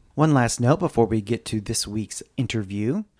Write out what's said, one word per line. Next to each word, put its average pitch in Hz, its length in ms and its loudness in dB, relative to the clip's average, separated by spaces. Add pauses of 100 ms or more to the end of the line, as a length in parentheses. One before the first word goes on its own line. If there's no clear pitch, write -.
(160)
One 156 180 4
last 120 260 2
note 127 200 4
before 131 260 2
we 110 160 0
get 107 240 -6
to 110 160 -4
this 110 240 -4
week's 104 380 -8 (140)
interview. 110 640 -2 (160)